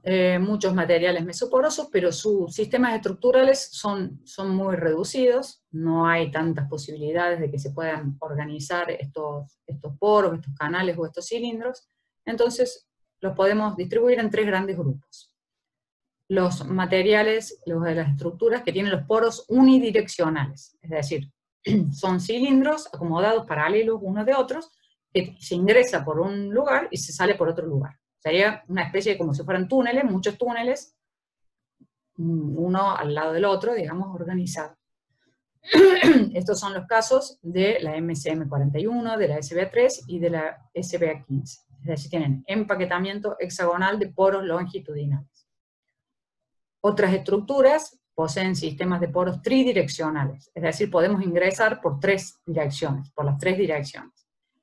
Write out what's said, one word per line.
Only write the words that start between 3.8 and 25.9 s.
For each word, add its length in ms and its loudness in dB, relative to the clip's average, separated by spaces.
son 320 -4
muy 220 0
reducidos, 960 0
no 360 0
hay 240 2
tantas 380 -2
posibilidades 720 -4
de 100 -2
que 80 -6
se 120 -6
puedan 500 -6
organizar 680 -6
estos, 800 -10
estos 300 -12
poros, 380 4
estos 200 -10
canales 420 -2
o 80 -4
estos 220 -10
cilindros, 600 -8
entonces 640 -2
los 160 -4
podemos 400 2
distribuir 440 2
en 100 0
tres 160 2
grandes 320 0
grupos. 580 -6
Los 360 0
materiales, 1000 0
los 180 -2
de 120 0
las 160 0
estructuras 520 0
que 80 -4
tienen 220 -2
los 100 -2
poros 460 0
unidireccionales, 1300 4
es 80 -14
decir, 400 -4
<clears throat> 280 2
son 280 0
cilindros 680 2
acomodados 580 0
paralelos 560 0
unos 240 -4
de 100 4
otros, 360 -2
que 280 -2
se 140 -6
ingresa 500 4